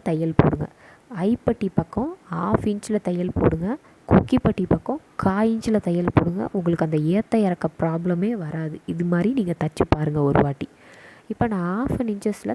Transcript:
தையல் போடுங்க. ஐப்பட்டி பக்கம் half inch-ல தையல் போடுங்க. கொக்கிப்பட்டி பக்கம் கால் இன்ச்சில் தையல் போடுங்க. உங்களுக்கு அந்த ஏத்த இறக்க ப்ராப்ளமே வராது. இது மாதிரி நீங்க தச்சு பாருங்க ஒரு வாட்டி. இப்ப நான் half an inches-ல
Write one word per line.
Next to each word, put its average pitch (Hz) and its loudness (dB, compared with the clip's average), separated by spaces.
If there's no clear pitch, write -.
தையல் 165 0
போடுங்க. 151 2
ஐப்பட்டி 214 0
பக்கம் 262 -4
half 170 2
inch-ல 208 -2
தையல் 180 -2
போடுங்க. 185 0
கொக்கிப்பட்டி - 2
பக்கம் 247 -2
கால் 202 2
இன்ச்சில் 220 0
தையல் 175 0
போடுங்க. 175 0
உங்களுக்கு 170 0
அந்த 156 0
ஏத்த 175 0
இறக்க 185 0
ப்ராப்ளமே 170 0
வராது. 160 -6
இது 175 -4
மாதிரி 175 2
நீங்க 190 0
தச்சு - -2
பாருங்க 151 4
ஒரு 139 4
வாட்டி. 139 -2
இப்ப 233 -2
நான் 196 -2
half - -2
an 240 -2
inches-ல 208 -4